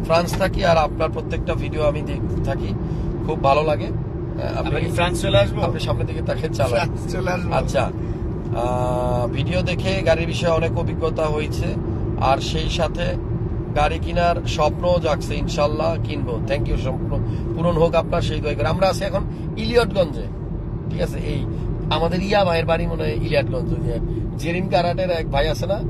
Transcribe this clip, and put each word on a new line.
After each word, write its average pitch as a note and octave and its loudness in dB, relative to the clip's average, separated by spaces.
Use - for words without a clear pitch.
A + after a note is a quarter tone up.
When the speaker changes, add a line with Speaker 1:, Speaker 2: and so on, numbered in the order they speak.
Speaker 1:
ফ্রান্স E3 2
থাকি, - 0
আর E3+ 6
আপনার D#3 2
প্রত্যেকটা D#3+ -2
ভিডিও D#3 -2
আমি D3 2
দেখতে D3+ -2
থাকি, C3 -2
খুব D#3+ -2
ভালো C#3 6
লাগে।" D#3 0
আহ, - -4
আপনি - -2
Speaker 2:
আমরা - 0
কি E3 0
ফ্রান্স F3 0
চলে G3 4
আসবো? G3 4
Speaker 1:
আপনি E3+ 0
সামনের - -2
দিকে - -4
তাকিয়ে D#3+ -2
চালান। C3 2
Speaker 2:
ফ্রান্স - 0
চলে - -2
আসবো। F3+ -2
Speaker 1:
আচ্ছা, C3 2
আহ, B2 0
ভিডিও E3 0
দেখে F#3 0
গাড়ির E3 2
বিষয়ে E3+ 0
অনেক D#3+ 2
অভিজ্ঞতা D#3+ 0
হয়েছে, D3+ -2
আর C3 4
সেই D#3 -2
সাথে E3+ 0
গাড়ি D3+ 2
কেনার E3+ 2
স্বপ্ন E3+ 2
জাগছে, D#3 0
ইনশাল্লাহ D3+ 0
কিনবো। D3 -2
Thank C#3+ 0
you, - 2
স্বপ্ন - -2
পূরণ E3+ 2
হোক E3 4
আপনার, E3 2
সেই D#3 0
দোয়া D3 -2
করে। D3 0
আমরা F3+ 2
আছি F#3 0
এখন G3 -2
ইলিয়টগঞ্জে, A3 2
ঠিক - -2
আছে? - -2
এই - -2
আমাদের E3+ 0
ইয়া G3+ 4
ভাইয়ের E3 2
বাড়ি E3 2
মনে E3 -2
হয় D#3 0
ইলিয়টগঞ্জ, C#3 0
ওই - -2
যে - 0
জেরিন E3+ -2
কারাটের F3 2
এক D#3+ 0
ভাই C#3+ 2
আছে D3+ -2
না G3 0